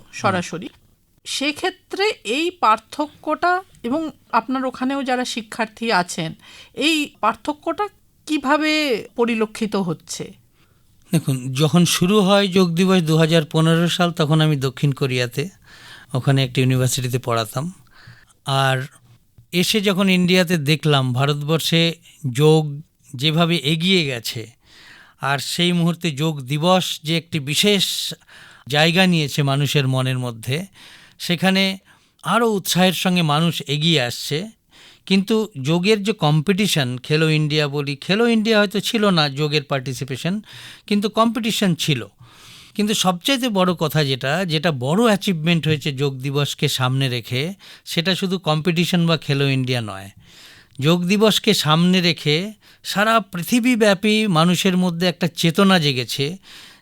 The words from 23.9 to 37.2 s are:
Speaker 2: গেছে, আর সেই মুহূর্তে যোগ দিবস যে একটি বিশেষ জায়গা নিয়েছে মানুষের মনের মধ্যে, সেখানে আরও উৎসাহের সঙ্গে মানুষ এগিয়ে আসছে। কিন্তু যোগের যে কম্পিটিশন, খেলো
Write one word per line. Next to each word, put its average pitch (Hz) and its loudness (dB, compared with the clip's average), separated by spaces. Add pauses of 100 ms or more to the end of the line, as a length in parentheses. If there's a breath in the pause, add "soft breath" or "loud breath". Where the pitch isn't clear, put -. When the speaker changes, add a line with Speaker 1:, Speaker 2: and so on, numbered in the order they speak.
Speaker 2:
গেছে, 120 -6 (800 loud breath)
আর 139 -2
সেই 175 0
মুহূর্তে 170 0
যোগ 151 -2
দিবস 151 2 (180)
যে 156 -2
একটি - -6
বিশেষ 175 0 (840 loud breath)
জায়গা 160 4
নিয়েছে 156 2
মানুষের 139 2
মনের 131 0
মধ্যে, 123 -6 (520 loud breath)
সেখানে 190 0 (600 soft breath)
আরও 226 2
উৎসাহের 185 2
সঙ্গে 180 0
মানুষ 160 2 (140)
এগিয়ে 147 2
আসছে। 120 -4 (680 loud breath)
কিন্তু 196 2 (260)
যোগের 180 0
যে 208 -2
কম্পিটিশন, 156 0
খেলো 156 0